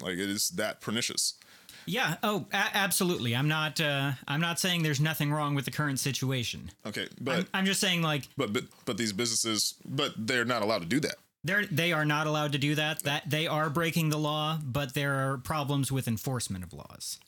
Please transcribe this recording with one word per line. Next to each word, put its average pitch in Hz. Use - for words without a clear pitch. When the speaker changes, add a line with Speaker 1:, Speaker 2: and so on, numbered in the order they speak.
Speaker 1:
Like, 90
it 98
is 101
that 101
pernicious. -
Speaker 2:
Yeah. 247
Oh, 208
a-, 202
absolutely. 175
I'm 139
not, 156
uh, 143
I'm 143
not 170
saying 175
there's 147
nothing 151
wrong 147
with 139
the 139
current 143
situation. 123
Speaker 1:
Okay, 104
but 127
Speaker 2:
I'm, 185
I'm 190
just 190
saying, 180
like, 151
Speaker 1:
but, 117
but, 123
but 113
these 110
businesses, 113
but 135
they're 117
not 120
allowed 110
to 85
do 131
that. -
Speaker 2:
They're, 196
they 170
are 156
not 151
allowed 151
to 147
do 147
that. 151
That 143
they 156
are 156
breaking 160
the 151
law, 151
but 135
there 143
are 135
problems 139
with 131
enforcement 110
of 85
laws. -